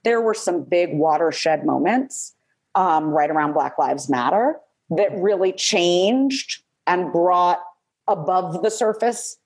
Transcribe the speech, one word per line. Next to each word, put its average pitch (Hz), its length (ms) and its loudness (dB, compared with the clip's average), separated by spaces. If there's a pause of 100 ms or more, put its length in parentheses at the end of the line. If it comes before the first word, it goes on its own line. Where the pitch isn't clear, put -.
There 233 160 2
were 220 140 0
some 175 280 -2
big 175 320 0
watershed 156 720 0
moments, 175 680 -2 (400)
um, 160 360 2
right 147 200 2
around 151 220 0
Black 147 260 -2
Lives 139 300 -2
Matter 175 480 0 (340)
that 254 240 0
really 190 380 0
changed 202 1080 0 (240)
and 180 260 0
brought 175 480 2 (480)
above 175 540 -2
the 214 80 2
surface 220 760 -4